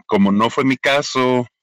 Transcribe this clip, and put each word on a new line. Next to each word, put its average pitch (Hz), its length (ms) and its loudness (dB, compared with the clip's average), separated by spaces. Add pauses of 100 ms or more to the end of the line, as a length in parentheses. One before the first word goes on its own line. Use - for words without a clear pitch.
como 98 260 2
no 107 200 0
fue 143 140 -2
mi 131 120 0
caso, 127 720 0 (160)